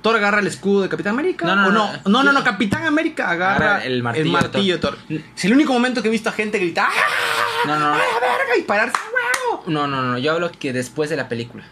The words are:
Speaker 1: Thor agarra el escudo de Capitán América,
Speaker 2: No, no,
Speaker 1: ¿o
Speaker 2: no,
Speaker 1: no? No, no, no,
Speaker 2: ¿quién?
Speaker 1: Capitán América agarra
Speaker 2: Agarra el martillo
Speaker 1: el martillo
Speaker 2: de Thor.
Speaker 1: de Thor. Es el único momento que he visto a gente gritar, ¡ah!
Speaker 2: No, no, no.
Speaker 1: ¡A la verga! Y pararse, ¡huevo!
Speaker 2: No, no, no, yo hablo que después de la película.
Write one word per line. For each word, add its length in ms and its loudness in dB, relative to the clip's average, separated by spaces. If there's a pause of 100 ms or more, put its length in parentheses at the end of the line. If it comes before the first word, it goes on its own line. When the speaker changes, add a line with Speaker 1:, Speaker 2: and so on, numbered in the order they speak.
Speaker 1:
Thor 160 2
agarra 240 4
el 60 0
escudo 340 0
de 80 0
Capitán 240 -2
América, 320 -2
Speaker 2:
No, 120 2
no, 100 4
Speaker 1:
¿o 40 4
Speaker 2:
no, 220 2
Speaker 1:
no? 0 - (160)
No, 140 4
no, 100 6
no, 100 4
Speaker 2:
¿quién? 100 2
Speaker 1:
Capitán 340 -2
América 420 0
agarra 280 0 (180)
Speaker 2:
Agarra 100 -2
el 180 -2
martillo 220 0
Speaker 1:
el 80 2
martillo 420 2
Speaker 2:
de 60 -2
Thor. 160 -2 (100)
Speaker 1:
de 120 -6
Thor. 180 -12
Es 80 -6
el 80 4
único 220 4
momento 260 0
que 80 0
he 20 2
visto 200 -2
a 20 -12
gente 260 -2
gritar, 300 0
¡ah! 760 -2
Speaker 2:
No, 120 0
no, 20 0 (100)
no. 40 2
Speaker 1:
¡A 40 0
la 60 2 (160)
verga! 380 0
Y 40 0
pararse, 340 0
¡huevo! 680 -4
Speaker 2:
No, 200 -2
no, 160 -4
no, 140 -2
yo 160 -2
hablo 200 -2
que 200 -8
después 380 -4
de 60 -2
la 120 -6
película. 440 -8